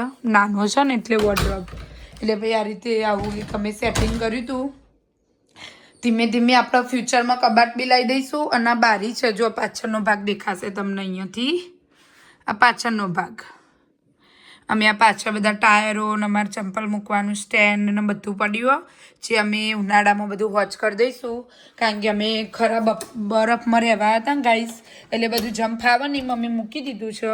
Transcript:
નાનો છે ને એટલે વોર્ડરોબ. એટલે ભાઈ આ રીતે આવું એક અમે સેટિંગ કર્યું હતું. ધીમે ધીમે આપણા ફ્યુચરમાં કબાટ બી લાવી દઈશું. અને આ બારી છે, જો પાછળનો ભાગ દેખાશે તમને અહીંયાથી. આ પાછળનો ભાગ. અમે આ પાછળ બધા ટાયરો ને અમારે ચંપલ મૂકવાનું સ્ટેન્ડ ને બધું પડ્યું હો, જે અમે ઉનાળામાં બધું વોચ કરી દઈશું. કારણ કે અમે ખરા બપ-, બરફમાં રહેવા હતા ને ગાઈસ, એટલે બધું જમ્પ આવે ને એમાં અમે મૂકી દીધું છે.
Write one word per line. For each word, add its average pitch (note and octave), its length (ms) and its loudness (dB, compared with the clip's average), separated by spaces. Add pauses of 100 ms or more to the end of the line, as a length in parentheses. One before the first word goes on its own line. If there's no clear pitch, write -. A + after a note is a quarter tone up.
(240)
નાનો G#3 420 4
છે C4+ 180 2
ને C4+ 100 2
એટલે A3+ 220 0
વોર્ડરોબ. F#3+ 480 2 (580)
એટલે G#3+ 120 2
ભાઈ A3 180 -2
આ A3 100 2
રીતે G#3+ 420 -2
આવું G#3 300 0
એક G#3 200 -6
અમે G#3 180 -2
સેટિંગ A3+ 480 0
કર્યું A3+ 240 -2
હતું. C4+ 300 -4 (1300)
ધીમે A#3 240 2
ધીમે A#3+ 280 4
આપણા B3 280 4
ફ્યુચરમાં B3 580 0
કબાટ A#3 360 2
બી B3+ 80 -4
લાવી B3 200 4
દઈશું. C4+ 460 -2
અને A#3 200 2
આ A#3+ 40 2
બારી A3+ 400 2
છે, A3+ 180 0
જો A3 180 0
પાછળનો A3 500 -4
ભાગ G#3 180 2
દેખાશે G3+ 520 -6
તમને G3 300 -4
અહીંયાથી. G3 800 -6 (680)
આ - 60 -2
પાછળનો A3 560 2
ભાગ. F3+ 320 -6 (1300)
અમે G#3+ 200 2
આ G#3+ 40 6
પાછળ G#3 380 2
બધા G#3 220 0
ટાયરો G#3+ 640 2
ને G#3+ 80 -2
અમારે G#3 240 0
ચંપલ G3+ 380 -6
મૂકવાનું G#3 480 -2
સ્ટેન્ડ G#3 560 2
ને G#3 100 0
બધું G#3 380 -4
પડ્યું A3 360 2
હો, D#4+ 80 -2 (400)
જે A3+ 140 -2
અમે G#3+ 360 0
ઉનાળામાં G#3 560 2
બધું G3+ 220 -2
વોચ G3+ 260 0
કરી G#3+ 200 -2
દઈશું. A#3+ 480 -2 (340)
કારણ G#3+ 220 0
કે G#3 80 0
અમે G#3+ 360 -2
ખરા A3+ 360 0
બપ-, A3 360 -2
બરફમાં A3+ 640 2
રહેવા A3 360 4
હતા A#3 180 -2
ને C#4+ 80 0
ગાઈસ, A#3 400 0 (300)
એટલે A3+ 160 0
બધું A#3 240 -2
જમ્પ A3+ 340 -2
આવે B3 220 4
ને C#4+ 100 -4
એમાં B3+ 180 -4
અમે A#3 120 -4
મૂકી A3+ 320 -6
દીધું A3 320 -8
છે. A3 220 -6